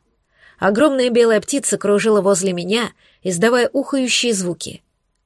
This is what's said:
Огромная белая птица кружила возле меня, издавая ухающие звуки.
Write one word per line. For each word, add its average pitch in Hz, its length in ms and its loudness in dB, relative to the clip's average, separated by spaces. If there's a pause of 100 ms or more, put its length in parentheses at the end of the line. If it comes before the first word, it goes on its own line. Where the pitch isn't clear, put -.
(580)
Огромная 247 520 2
белая 226 300 4
птица 240 360 -4
кружила 202 460 2
возле 190 300 0
меня, 180 400 -4 (300)
издавая 226 500 0
ухающие 254 600 -2
звуки. 180 500 -6 (440)